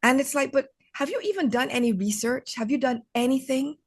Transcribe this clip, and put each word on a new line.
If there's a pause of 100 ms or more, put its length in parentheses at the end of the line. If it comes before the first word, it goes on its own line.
And
it's
like,
but (260)
have
you
even
done
any
research?
Have
you
done (120)
anything? (100)